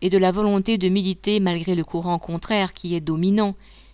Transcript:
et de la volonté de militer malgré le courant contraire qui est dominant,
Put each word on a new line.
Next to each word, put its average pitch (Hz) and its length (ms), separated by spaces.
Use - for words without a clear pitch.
et 185 100
de 190 80
la 185 120
volonté 202 480
de 185 100
militer 196 520
malgré 175 340
le 165 100
courant 170 340
contraire 180 540
qui 175 220
est 170 60
dominant, 190 560